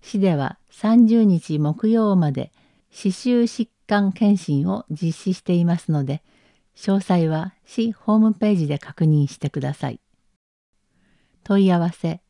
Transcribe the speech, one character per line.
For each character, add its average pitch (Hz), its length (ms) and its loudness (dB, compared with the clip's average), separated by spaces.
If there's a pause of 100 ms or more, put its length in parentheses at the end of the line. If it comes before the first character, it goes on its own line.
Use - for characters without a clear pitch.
市 - 200 -6
で 185 160 2
は 135 220 -6 (120)
三 226 360 4
十 226 180 4
日 170 340 2
木 151 300 -2
曜 220 260 2
ま 165 160 2
で、 135 220 -8 (380)
歯 - 200 -4
周 240 320 0
疾 233 260 -4 (180)
患 202 260 0
検 202 300 0
診 147 260 -2
を 196 220 -6
実 165 220 -6
施 - 220 -6
し - 80 -20
て 180 120 -2
い 175 100 2
ま 170 140 0
す - 120 -8
の 147 140 -2
で、 143 180 -8 (540)
詳 196 240 -2
細 175 280 0
は 156 260 -6 (100)
市 226 280 -4
ホ - 240 -2
ー - 20 4
ム 214 160 4
ペ 214 180 0
ー 202 40 2
ジ 160 120 -2
で 143 100 -4
確 - 260 -6
認 151 220 2
し - 120 -10
て 143 120 -6
く 151 100 -8
だ 135 140 -6
さ 135 160 -8
い。 113 100 -14 (1400)
問 196 240 2
い 185 60 4
合 175 60 2
わ 170 140 -2
せ。 170 380 -8